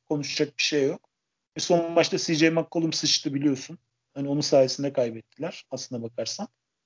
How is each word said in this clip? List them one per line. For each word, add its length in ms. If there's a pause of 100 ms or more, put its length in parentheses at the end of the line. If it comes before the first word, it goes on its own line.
Konuşacak 500
bir 40
şey 240
yok. 220 (480)
E, 40
son 320
maçta 260
C 160
J 160
McCollum 420
sıçtı 420
biliyorsun. 440 (360)
Hani 140
onun 120
sayesinde 520
kaybettiler 760
aslına 320
bakarsan. 460 (380)